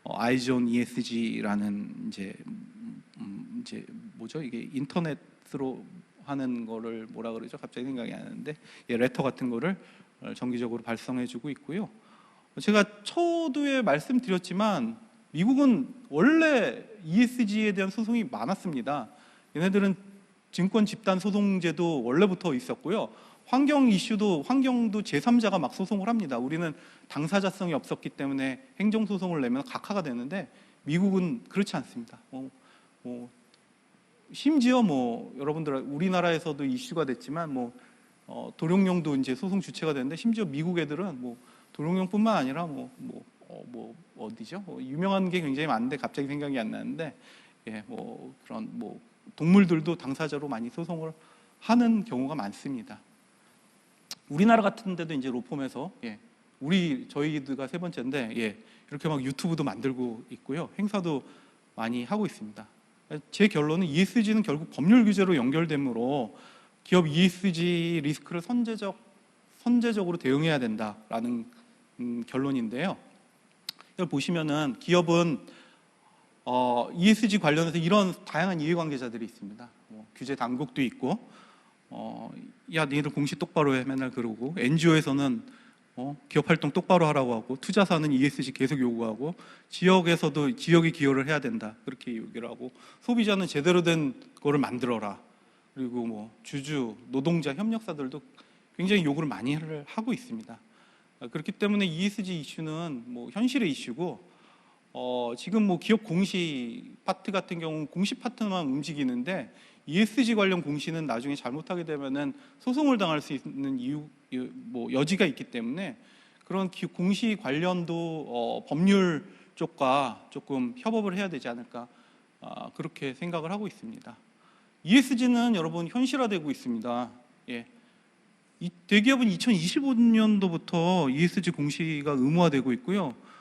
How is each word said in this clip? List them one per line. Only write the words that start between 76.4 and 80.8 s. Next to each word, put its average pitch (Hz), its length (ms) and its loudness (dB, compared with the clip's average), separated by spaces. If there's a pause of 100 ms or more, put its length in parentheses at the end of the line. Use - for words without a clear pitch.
어, 123 500 2
이에스지 208 440 6
관련해서 165 400 2
이런 180 360 4 (100)
다양한 175 360 -2
이해관계자들이 143 640 -2
있습니다. 107 440 -14 (200)
뭐, 110 260 -18
규제 135 220 -6
당국도 123 460 -4